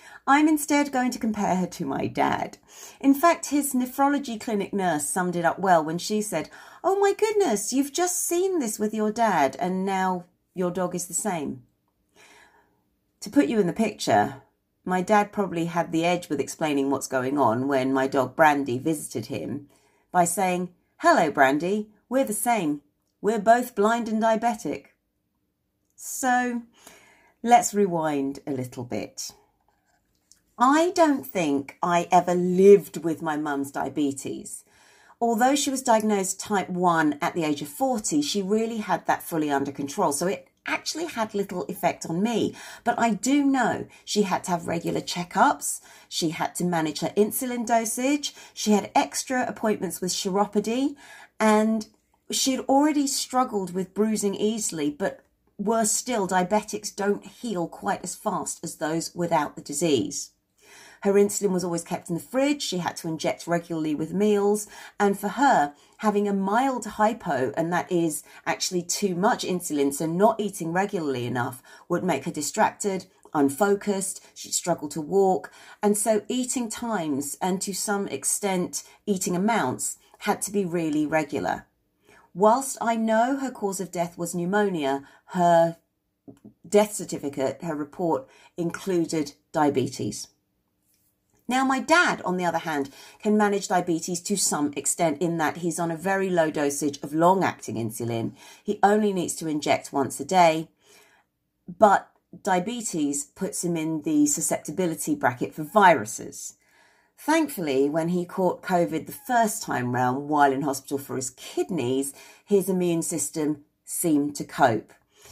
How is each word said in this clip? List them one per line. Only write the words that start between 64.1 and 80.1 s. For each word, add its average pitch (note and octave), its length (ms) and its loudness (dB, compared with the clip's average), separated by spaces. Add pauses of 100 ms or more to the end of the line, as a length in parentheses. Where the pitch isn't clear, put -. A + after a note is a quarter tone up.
meals. G#3 520 2 (320)
And G3+ 180 2
for G3+ 120 -6
her, G3 460 2 (240)
having G#3 280 0
a G3+ 60 -2
mild A3 540 0
hypo, G3 720 0
and E3 160 -2
that F3 200 -2
is E3 320 0 (200)
actually F3 380 -2
too F#3 320 -2
much G3+ 300 2
insulin, D3 480 0
so D#3+ 140 -2
not G3 340 4
eating F#3 320 -4
regularly D#3+ 540 -2
enough, B2 360 -4 (260)
would E3+ 140 0
make F3 220 -2
her E3+ 80 -6
distracted, F#3+ 760 -2 (280)
unfocused. G3 880 0 (140)
She'd - 200 -10
struggle E3 340 -2
to D#3+ 120 -8
walk. F#3 520 2 (280)
And G#3 160 4
so G#3 320 2
eating B3 400 -2
times E3 720 -4
and F#3 200 -2
to G3 140 -6
some G3+ 340 -4
extent - 760 -2 (220)
eating F#3 320 -2
amounts F3 640 0 (220)